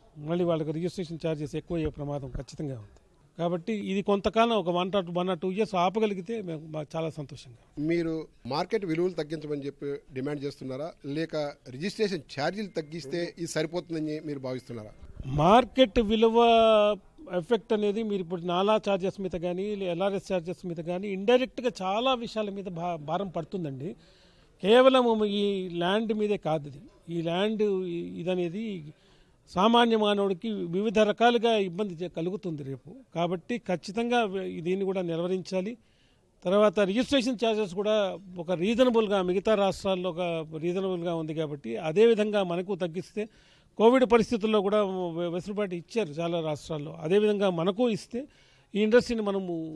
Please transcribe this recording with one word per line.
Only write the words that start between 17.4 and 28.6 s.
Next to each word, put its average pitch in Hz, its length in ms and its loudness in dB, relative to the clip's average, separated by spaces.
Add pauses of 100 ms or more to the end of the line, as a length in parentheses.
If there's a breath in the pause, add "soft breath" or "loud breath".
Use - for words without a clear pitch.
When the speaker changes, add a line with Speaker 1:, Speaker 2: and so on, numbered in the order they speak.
Speaker 1:
అనేది 208 300 0
మీరు 202 180 -2
ఇప్పుడు 170 200 -6
నాలా 180 340 2
ఛార్జెస్ 196 460 -2
మీద 185 200 -4
కానీ, 185 340 -4
లే-, 196 160 -4
ఎల్ఆర్ఎస్ 190 420 -2
ఛార్జెస్ 175 320 -6
మీద 175 100 -6
కానీ, 175 320 -6
ఇండైరెక్ట్గా 233 640 2 (100)
చాలా 220 320 0
విషయాల 220 360 -4
మీద 196 160 -10
భా-, 175 300 -6
భారం 160 320 -4
పడుతుందండి. 156 600 -6 (760 soft breath)
కేవలం 240 600 6
ఈ 202 440 0
ల్యాండ్ 190 440 0
మీదే 208 240 0
కాదు 156 300 -2
ఇది. 135 140 -16 (280)
ఈ 170 120 -4
ల్యాండ్ 196 420 0
ఇ-, 180 560 -2
ఇదనేది 175 760 -4 (580 soft breath)